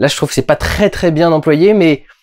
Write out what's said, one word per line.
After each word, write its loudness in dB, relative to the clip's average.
Là, 2
je -4
trouve -4
que -12
c'est -2
pas 0
très, -2
très -2
bien 0
employé, 2
mais 0